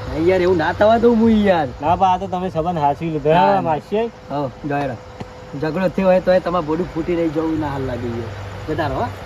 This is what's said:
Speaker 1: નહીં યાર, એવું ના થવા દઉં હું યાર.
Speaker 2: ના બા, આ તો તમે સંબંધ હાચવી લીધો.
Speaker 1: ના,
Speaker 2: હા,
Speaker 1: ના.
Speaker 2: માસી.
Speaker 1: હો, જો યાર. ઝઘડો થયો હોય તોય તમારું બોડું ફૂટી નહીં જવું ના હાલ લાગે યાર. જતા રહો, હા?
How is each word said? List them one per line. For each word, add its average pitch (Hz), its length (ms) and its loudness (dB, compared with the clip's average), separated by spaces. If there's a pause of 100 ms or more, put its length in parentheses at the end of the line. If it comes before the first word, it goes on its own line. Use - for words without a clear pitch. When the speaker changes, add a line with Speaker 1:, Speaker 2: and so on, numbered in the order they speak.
(140)
Speaker 1:
નહીં 160 140 0
યાર, 185 140 4
એવું 180 160 4
ના 160 160 0
થવા 220 240 4
દઉં 233 220 4
હું 226 120 6
યાર. 190 360 4 (140)
Speaker 2:
ના 160 140 2
બા, 185 180 4
આ 185 40 2
તો 190 100 -6
તમે 180 220 -4
સંબંધ 160 300 -2
હાચવી 143 300 0
લીધો. 151 200 0
Speaker 1:
ના, 175 160 6
Speaker 2:
હા, 202 80 4
Speaker 1:
ના. 190 80 2
Speaker 2:
માસી. 185 500 -2 (180)
Speaker 1:
હો, 143 220 -4 (140)
જો 143 120 -2
યાર. 135 180 -4 (680)
ઝઘડો 160 260 -2
થયો 190 200 0
હોય 185 140 4
તોય 180 180 4
તમારું 175 280 -2
બોડું 165 280 -2
ફૂટી 165 200 -2
નહીં 165 180 0
જવું 160 260 -2
ના 151 80 -4
હાલ 139 140 -6
લાગે 123 260 -6
યાર. - 680 -8
જતા 156 120 -2
રહો, - 120 -4
હા? 233 100 -2 (160)